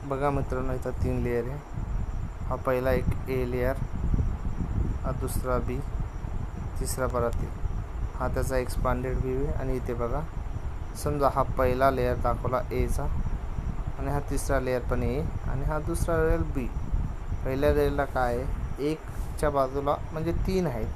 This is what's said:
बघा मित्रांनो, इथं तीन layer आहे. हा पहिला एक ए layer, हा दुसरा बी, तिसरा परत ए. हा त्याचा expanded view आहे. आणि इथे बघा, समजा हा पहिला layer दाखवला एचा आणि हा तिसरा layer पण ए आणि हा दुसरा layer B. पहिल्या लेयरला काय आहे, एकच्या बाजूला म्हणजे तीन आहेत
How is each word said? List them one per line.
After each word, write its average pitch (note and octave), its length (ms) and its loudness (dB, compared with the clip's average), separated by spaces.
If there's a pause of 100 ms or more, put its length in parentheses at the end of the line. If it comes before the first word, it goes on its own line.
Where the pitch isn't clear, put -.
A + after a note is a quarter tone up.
बघा C#3 260 0
मित्रांनो, C3 440 0
इथं B2+ 180 -2 (120)
तीन B2+ 200 2
layer A#2+ 240 0
आहे. C#3 100 -4 (880)
हा C3 100 -2
पहिला B2+ 360 2
एक - 380 0
ए B2+ 220 0
layer, B2+ 240 2 (1300)
हा C3 80 -2
दुसरा B2+ 460 0
बी, B2 200 0 (1000)
तिसरा C3 280 -2
परत A#2+ 340 0
ए. - 60 0 (720)
हा B2+ 80 0
त्याचा B2+ 300 0
expanded B2+ 600 0
view C3 200 0
आहे. D3+ 160 0
आणि C3 220 0
इथे B2 180 -2
बघा, A#2+ 280 0 (840)
समजा D3 320 4
हा C3+ 80 4 (140)
पहिला C3 340 6
layer B2 320 2
दाखवला B2 380 2 (100)
एचा B2 340 2 (920)
आणि C3+ 120 -2
हा C#3+ 80 2 (100)
तिसरा C#3 300 2
layer B2+ 220 0
पण B2 220 0
ए A#2+ 160 2 (280)
आणि C#3 160 0
हा D3+ 160 2
दुसरा E3 380 0
layer E3 240 4 (140)
B. B2 120 0 (800)
पहिल्या C#3 280 4
लेयरला C#3+ 320 4
काय B2+ 320 0
आहे, - 540 -2
एकच्या - 580 -2
बाजूला C#3 460 2 (160)
म्हणजे D#3+ 200 -2 (160)
तीन F#3 200 2
आहेत A2+ 280 -2